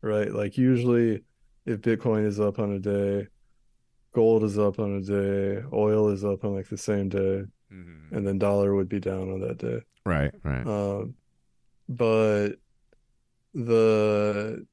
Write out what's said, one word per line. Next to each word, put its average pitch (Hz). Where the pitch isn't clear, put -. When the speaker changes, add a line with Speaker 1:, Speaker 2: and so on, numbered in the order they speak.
Speaker 1:
right? 104
Like, 104
usually 120
if 104
Bitcoin 110
is 101
up 104
on 101
a 98
day, 101
gold 113
is 104
up 101
on 101
a 98
day, 98
oil 107
is 98
up 101
on, 101
like, 95
the 98
same 101
day, 98
Speaker 2:
Mm-hmm. 82
Speaker 1:
and 101
then 98
dollar 101
would 95
be 101
down 95
on 95
that 104
day. 60
Speaker 2:
Right, 73
right. 76
Speaker 1:
Um, 104
but 110
the 107